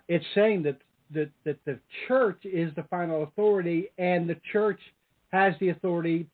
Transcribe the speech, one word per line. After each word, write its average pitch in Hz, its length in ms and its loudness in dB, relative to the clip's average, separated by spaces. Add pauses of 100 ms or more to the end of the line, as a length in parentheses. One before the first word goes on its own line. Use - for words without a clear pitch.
it's 170 260 -2
saying 208 300 4
that, 143 140 -2 (340)
that, 147 180 -4 (140)
that 151 220 -4
the 135 120 -6 (300)
church 247 380 2
is 170 300 -2
the 165 140 -8
final 165 340 -2
authority, 180 680 0 (100)
and 180 280 0
the 165 100 -4 (140)
church 208 280 0 (520)
has 190 280 4
the 190 100 2
authority 170 640 -2